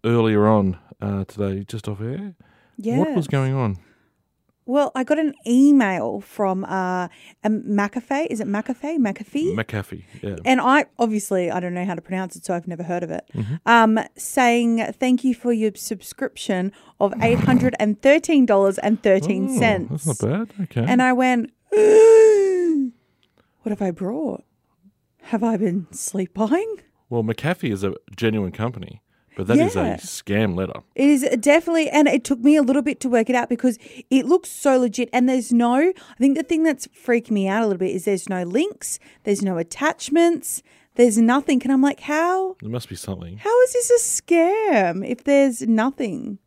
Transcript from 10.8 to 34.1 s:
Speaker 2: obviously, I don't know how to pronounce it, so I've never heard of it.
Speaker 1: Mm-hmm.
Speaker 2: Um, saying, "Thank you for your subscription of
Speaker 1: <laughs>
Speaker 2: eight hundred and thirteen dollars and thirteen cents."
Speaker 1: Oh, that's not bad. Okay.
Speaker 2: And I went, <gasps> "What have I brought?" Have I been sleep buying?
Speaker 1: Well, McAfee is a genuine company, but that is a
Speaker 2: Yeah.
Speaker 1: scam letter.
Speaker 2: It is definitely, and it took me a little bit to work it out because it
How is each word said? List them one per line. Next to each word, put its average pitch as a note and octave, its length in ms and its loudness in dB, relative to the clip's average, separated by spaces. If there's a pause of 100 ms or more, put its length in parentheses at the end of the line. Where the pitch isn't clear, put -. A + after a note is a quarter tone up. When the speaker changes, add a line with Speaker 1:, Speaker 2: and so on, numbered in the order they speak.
Speaker 2:
obviously, G3+ 520 -2
I F3+ 80 -4
don't F3+ 140 -6
know F3+ 120 -6
how F#3 100 -6
to E3+ 60 -10
pronounce F#3 360 -8
it, - 80 -20
so F#3 80 -4
I've E3+ 140 -6
never F3 160 -10
heard F3 200 -6
of D#3+ 80 -10
it. - 140 -10 (100)
Speaker 1:
Mm-hmm. A2+ 200 -6 (100)
Speaker 2:
Um, A3+ 340 6 (160)
saying, A#3 720 0 (140)
"Thank B3+ 260 0
you B3+ 100 2
for A#3+ 160 -4
your A3 240 0
subscription - 960 -6 (300)
of G3+ 160 0
Speaker 1:
<laughs> G#3+ 40 -4
Speaker 2:
eight A#3 180 2
hundred B3+ 380 2
and G#3+ 240 -2
thirteen C#4+ 440 4
dollars G3 320 2
and G#3 260 -2
thirteen F#3+ 460 2
cents." G3+ 420 0
Speaker 1:
Oh, D3 40 -6 (180)
that's - 80 -4
not F#3 260 -2
bad. G3+ 160 -10
Okay. A#2 240 -4
Speaker 2:
And B3 140 4
I B3+ 100 2
went, B3+ 400 0 (100)
<gasps> - 120 -12
"What G#4 1200 6 (720)
have G#3 160 -6
I F#3 100 -2
brought?" A3+ 540 -6 (800)
Have A3 200 -4
I A3+ 140 0
been F3+ 340 -2
sleep - 420 -8
buying? F4 440 -2 (300)
Speaker 1:
Well, A#2+ 160 -2
McAfee C3+ 480 -4
is G2 120 -4
a F#2+ 100 -2 (220)
genuine G#2+ 360 -2
company, F#2+ 520 -10 (340)
but F#2+ 80 -6
that A#3+ 140 4
is - 160 2
a F#3+ 80 0
Speaker 2:
Yeah. - 140 -4
Speaker 1:
scam G2+ 580 -4
letter. F#2 240 -6 (160)
Speaker 2:
It C#4 120 2
is C#4+ 200 2 (120)
definitely, D#4+ 480 2
and D4 200 4
it A#3 160 0
took B3+ 160 -4
me C#4+ 160 4
a D4 80 4
little C4 180 2
bit C4+ 200 -4
to C4 80 -4
work A#3 200 2
it B3 60 2
out A#3+ 120 -2
because A#3+ 300 0 (320)
it C4 160 2